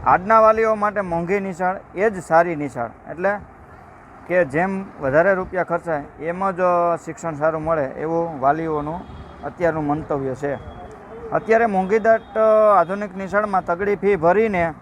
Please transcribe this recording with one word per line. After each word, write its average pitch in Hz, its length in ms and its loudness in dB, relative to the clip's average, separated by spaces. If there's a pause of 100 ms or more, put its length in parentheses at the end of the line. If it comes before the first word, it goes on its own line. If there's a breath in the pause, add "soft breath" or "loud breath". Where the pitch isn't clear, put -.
આજના 185 340 4
વાલીઓ 220 340 4
માટે 208 260 -2
મોંઘી 175 400 -2
નિશાળ 185 400 -4 (140)
એ 202 160 0
જ 185 120 -10
સારી 170 340 2
નિશાળ. 131 340 -6 (200)
એટલે 185 280 -2 (880)
કે 180 180 2
જેમ 185 400 -2 (160)
વધારે 156 340 2
રૂપિયા 180 300 -4
ખર્ચાય 165 400 -4 (160)
એમ 180 300 -4
જ 175 100 -8 (440)
શિક્ષણ 165 300 -8
સારું 156 280 0
મળે 156 200 0
એવું 160 580 -4
વાલીઓનું 156 600 -2 (440)
અત્યારનું 160 420 -2
મંતવ્ય 143 480 -4
છે. 139 440 -8 (520)
અત્યારે 226 360 2
મોંઘીદાટ, 220 720 2
અ, 214 380 6
આધુનિક 185 400 0
નિશાળમાં 196 480 -2
તગડી 196 320 0
ફી 196 200 2
ભરીને 175 640 2